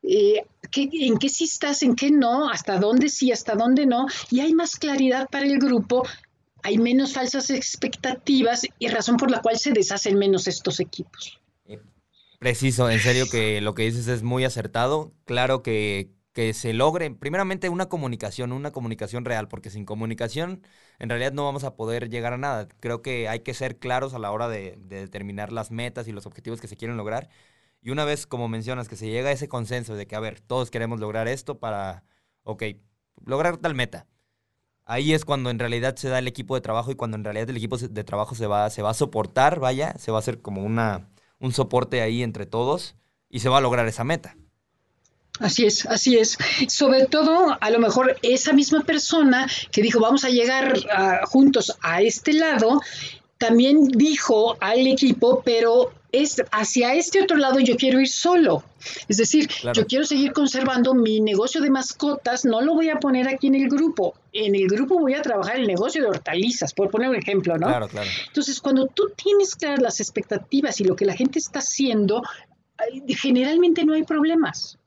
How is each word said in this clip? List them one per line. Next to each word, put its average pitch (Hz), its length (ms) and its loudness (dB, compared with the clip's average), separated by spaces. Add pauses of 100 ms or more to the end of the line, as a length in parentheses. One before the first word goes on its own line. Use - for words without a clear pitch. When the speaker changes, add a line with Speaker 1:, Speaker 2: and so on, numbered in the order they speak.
Speaker 1:
eh, 208 420 2 (260)
qué, 277 220 -2
en 262 260 0
qué 277 100 -2
sí - 160 0
estás, 285 380 -4
en 254 120 4
qué 277 160 0
no, 269 380 2
hasta 196 300 -4
dónde 240 320 2
sí, 254 200 0
hasta 214 240 -2
dónde 254 320 4
no, 247 200 2 (240)
y 247 100 2
hay 320 140 2
más 320 220 0
claridad 269 540 0
para 277 160 -4
el 277 120 2
grupo, 247 460 2 (580)
hay 202 160 0
menos 262 340 2
falsas 262 380 -4
expectativas 254 1120 0 (160)
y 233 100 -4
razón 226 280 0
por 254 140 2
la 233 120 0
cual 226 160 2
se 285 140 0
deshacen 202 460 2
menos 196 300 2
estos - 320 -4
equipos. - 580 -10 (280)
Speaker 2:
Eh, - 140 -20 (580)
preciso, 123 520 0
en 110 100 2
serio 127 300 2
que 107 300 0
lo 104 140 -4
que 113 80 -4
dices 117 260 -4
es 120 140 -4
muy 127 220 -2
acertado. 127 680 -4 (120)
Claro 127 380 0
que, 104 500 -4 (200)
que 113 220 -4
se 117 180 -8
logre, 156 380 -2
primeramente, 185 580 -6
una 180 220 -6
comunicación, 123 640 -8
una 143 200 -8
comunicación 117 540 -10
real, 110 220 -6
porque 104 220 -16
sin 104 140 -12
comunicación 113 760 -8 (360)
en 120 120 -10
realidad 123 220 -4
no 143 120 -6
vamos 139 200 -6
a 131 100 -10
poder 117 360 -6
llegar 120 220 -6
a 123 60 -8
nada. 127 300 -6 (120)
Creo 117 220 -8
que 120 260 -6
hay 117 120 -8
que 123 140 -10
ser 131 240 -8
claros 127 360 -6
a 123 60 -10
la 104 100 -6
hora 113 180 -6
de, 98 300 -10
de 98 220 -18
determinar 101 520 -12
las 113 200 -10
metas 120 360 -10
y 110 40 -14
los 101 140 -16
objetivos 113 340 -14
que 104 80 -18
se 104 80 -18
quieren 117 200 -10
lograr. 110 320 -8 (540)
Y 117 80 -12
una 151 140 -4
vez, 147 240 -6
como 120 200 -6
mencionas, 113 400 -8
que - 80 -16
se 110 140 -10
llega 127 200 -4
a - 20 0
ese 139 160 -6
consenso 117 480 -8
de 101 100 -12
que, 104 80 -14
a 107 60 -6
ver, 110 200 -12
todos 127 300 -6
queremos 117 300 -6
lograr 107 260 -6
esto 135 320 -8
para, 98 460 -10 (400)
ok, 110 180 -10 (640)
lograr 160 300 -2
tal 160 180 -6
meta. 127 320 -8 (800)
Ahí 139 280 -2
es 156 120 0
cuando 135 260 -2
en 117 80 -6
realidad 120 380 -4
se 135 120 -8
da 127 100 -2
el 127 100 -4
equipo 123 260 -8
de 127 60 -2
trabajo 117 300 -4
y 139 60 -6
cuando 110 200 -6
en 104 80 -8
realidad 107 260 -6
el 127 60 -8
equipo 117 220 -6
se, 113 100 -10
de 104 160 -10
trabajo 104 300 -4
se 110 120 -6
va, 104 240 0
se 107 120 -10
va 104 80 0
a 113 40 -2
soportar, 135 640 0
vaya, 131 380 -2
se - 120 -10
va 110 80 0
a - 20 0
hacer 117 220 -8
como 98 220 -8
una, 107 440 -2 (300)
un 127 140 -6
soporte 123 500 0
ahí 117 200 -2
entre 101 240 -6
todos 127 500 -4 (320)
y 123 120 -8
se 131 80 0
va 127 100 6
a - 20 6
lograr 120 260 2
esa 113 180 -6
meta. 156 320 -6 (1040)
Speaker 1:
Así 220 240 0
es, 208 220 2
así 233 320 4
es. 220 180 2 (320)
Sobre 262 380 4
todo, 311 540 4
a 214 100 0
lo 233 80 4
mejor 254 440 2
esa 254 300 2
misma 285 300 4
persona 277 680 2 (220)
que 208 120 2
dijo, 240 160 2
"Vamos 240 260 4
a 262 60 0
llegar, 262 440 2 (200)
ah, 190 300 2
juntos 269 560 4
a - 220 0
este 233 320 0
lado", 285 460 2 (580)
también 254 500 6
dijo 240 720 4
al 233 260 2
equipo, 262 580 4
"Pero 233 480 4 (200)
es 277 300 0 (100)
hacia 240 420 2
este 359 280 2
otro 359 160 2
lado 269 220 4
yo 240 160 4
quiero 262 220 4
ir 262 100 4
solo". 302 540 4 (460)
Es 208 80 0
decir, 302 320 4
Speaker 2:
Claro. 240 320 -2
Speaker 1:
"Yo 208 60 2
quiero 269 180 0
seguir 285 300 0
conservando 262 600 2
mi 220 260 4
negocio 214 420 2
de 285 80 2
mascotas, 269 760 -2
no 226 160 2
lo 311 140 2
voy 320 160 4
a 302 100 -2
poner 262 260 2
aquí 269 200 -2
en 269 80 4
el 269 160 2
grupo. 285 440 0 (200)
En 208 200 2
el 190 140 4
grupo 262 320 2
voy 269 140 2
a 294 80 -2
trabajar 214 340 -2
el 254 100 0
negocio 226 360 0
de 226 80 2
hortalizas", 175 640 -2
por 196 160 0
poner 226 180 0
un 254 80 0
ejemplo, 180 400 0
¿no? 170 120 0
Speaker 2:
Claro, 113 200 0
claro. 104 200 -6 (200)
Speaker 1:
Entonces, 277 320 -4
cuando 269 260 2
tú 403 300 0
tienes 403 400 2
claras 285 240 -2
las 233 180 0
expectativas 220 840 -2
y 196 40 2
lo 180 100 4
que 202 120 0
la - 80 2
gente 269 240 0
está 294 220 -6
haciendo, 226 640 0 (540)
ay, 269 260 -6 (120)
generalmente 320 720 4
no 311 80 4
hay 311 100 2
problemas. 320 840 0